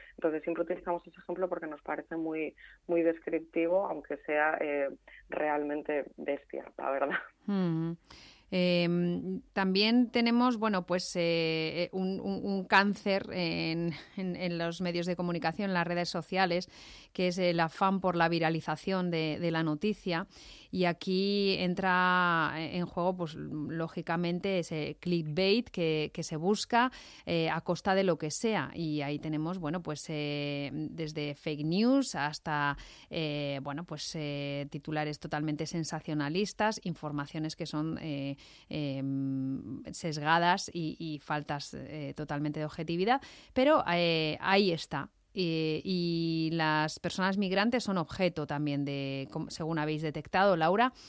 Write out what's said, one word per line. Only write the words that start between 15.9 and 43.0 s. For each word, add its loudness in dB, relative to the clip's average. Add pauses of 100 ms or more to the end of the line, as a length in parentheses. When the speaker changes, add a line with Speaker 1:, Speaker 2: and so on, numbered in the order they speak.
Speaker 2:
sociales, 0 (420)
que 0
es -2
el 4
afán 2
por 2
la 4
viralización 0
de, 0
de 0
la 0
noticia. -2 (440)
Y 2
aquí 2
entra 4
en -2
juego, 0
pues, -4
lógicamente, -2
ese -4
clickbait 2
que, 0
que -8
se -6
busca, 2 (340)
eh, 0
a -2
costa 0
de 4
lo 4
que -4
sea. -2
Y -2
ahí -2
tenemos, -2
bueno, -4
pues, -8
eh, -4
desde -6
fake -6
news 4
hasta, 0 (320)
eh, -2
bueno, -6
pues, -8
eh, -4
titulares -4
totalmente -2
sensacionalistas, -2
informaciones -4
que -6
son, -4
eh, -4 (320)
em, -4 (120)
sesgadas 2
y, -4
y -6
faltas, -6
eh, -10
totalmente -4
de -2
objetividad. 0 (320)